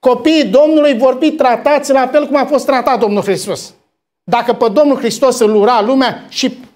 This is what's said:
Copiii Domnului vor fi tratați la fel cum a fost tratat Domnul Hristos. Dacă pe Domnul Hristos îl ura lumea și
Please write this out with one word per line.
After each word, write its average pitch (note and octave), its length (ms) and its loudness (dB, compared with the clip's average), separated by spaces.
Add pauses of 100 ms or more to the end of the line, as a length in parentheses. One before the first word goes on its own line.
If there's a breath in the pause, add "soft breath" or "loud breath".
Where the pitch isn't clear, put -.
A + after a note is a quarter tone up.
Copiii C4+ 440 2
Domnului D4 540 2
vor B3+ 220 2
fi D#4 120 0
tratați C#4 600 0
la C4 140 2
fel D4 200 0
cum D4 100 -2
a C4+ 80 2
fost C4 220 -2
tratat C4 320 0
Domnul G3+ 240 -2
Hristos. F3+ 520 -6 (500)
Dacă A#3 300 -2
pe A#3 140 0
Domnul C#4 280 2
Hristos B3 420 -2
îl A3 160 2
ura A3 260 2
lumea B3 480 -2
și - 300 -6 (160)